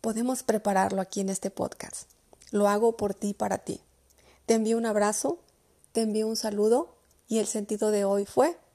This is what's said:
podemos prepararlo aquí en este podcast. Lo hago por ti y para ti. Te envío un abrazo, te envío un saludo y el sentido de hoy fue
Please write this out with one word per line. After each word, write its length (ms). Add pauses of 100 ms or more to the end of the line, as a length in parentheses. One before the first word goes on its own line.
podemos 420
prepararlo 580
aquí 200
en 80
este 220
podcast. 580 (420)
Lo 180
hago 260
por 180
ti 160
y 40
para 240
ti. 240 (640)
Te 80
envío 240
un 80
abrazo, 540 (520)
te 100
envío 260
un 100
saludo 580 (320)
y 120
el 80
sentido 440
de 140
hoy 200
fue 320 (180)